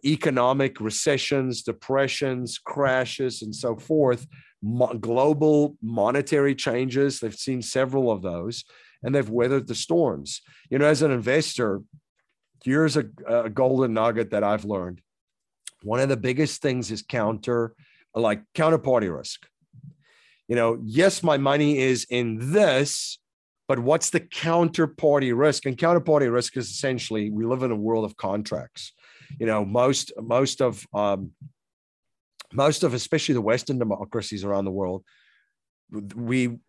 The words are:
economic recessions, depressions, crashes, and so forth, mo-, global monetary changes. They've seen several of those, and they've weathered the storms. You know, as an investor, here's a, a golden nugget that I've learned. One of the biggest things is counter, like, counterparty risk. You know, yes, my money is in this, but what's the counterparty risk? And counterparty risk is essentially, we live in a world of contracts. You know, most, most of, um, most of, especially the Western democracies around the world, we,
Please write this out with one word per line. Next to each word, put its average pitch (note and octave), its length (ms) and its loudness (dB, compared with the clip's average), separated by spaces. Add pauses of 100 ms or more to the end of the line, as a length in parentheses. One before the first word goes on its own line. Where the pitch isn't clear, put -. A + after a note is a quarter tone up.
economic C3+ 760 2
recessions, C3 840 -2
depressions, C3 960 -4
crashes, C3 840 -2
and G#2+ 140 -10
so A#2 200 -4
forth, C3 520 0 (340)
mo-, B2 320 0
global D3 880 2
monetary C3+ 720 2
changes. C3 680 -2
They've A2 140 -6
seen B2+ 300 -6
several C3 480 0
of G2 100 -2
those, F2 420 -8 (380)
and B2+ 140 -2
they've C3 120 0
weathered B2 400 0
the A#2+ 60 -6
storms. A2 680 -2 (280)
You B2+ 80 0
know, C#3+ 80 4
as D3 160 6
an D3+ 80 4
investor, B2 720 0 (840)
here's D3 320 2
a, C#3+ 100 2 (200)
a A#2 240 0
golden B2+ 460 2
nugget A2 340 2
that G#2+ 140 0
I've G#2 220 0
learned. F2+ 360 -6 (800)
One A2 180 -2
of C3+ 100 2
the C3+ 80 2
biggest B2+ 440 -2
things B2+ 300 -2
is G#2+ 100 -8
counter, A2+ 720 -2 (400)
like, G#2+ 300 0 (100)
counterparty C3+ 580 2
risk. - 360 -12 (1000)
You A#2+ 80 -2
know, A#2 280 2
yes, D#3+ 400 2
my D#3 140 4
money C#3+ 420 2
is C3 320 2
in A#2+ 400 -2
this, D3 640 2 (500)
but C3 120 0
what's D3 320 2
the E3+ 80 0
counterparty D#3+ 1160 2
risk? C#3+ 300 2
And C3 100 -2
counterparty D#3+ 560 4
risk A#2+ 260 -2
is A#2+ 120 -6
essentially, A2 600 -4
we G#2+ 120 -2
live B2+ 200 0
in B2 80 0
a A2 40 0
world A2 300 0
of G#2 120 -10
contracts. F#2+ 760 -6 (460)
You A2+ 80 0
know, G#2+ 180 0
most, B2 460 0 (100)
most B2 400 0
of, A2 320 0
um, G2 380 -2 (1200)
most D3 300 2
of, C3+ 100 2
especially C#3+ 400 -2
the A#2+ 80 2
Western B2 380 0
democracies G2+ 640 -4
around G2 220 -2
the F#2+ 60 -4
world, F#2 320 -4 (1120)
we, A#2+ 540 -2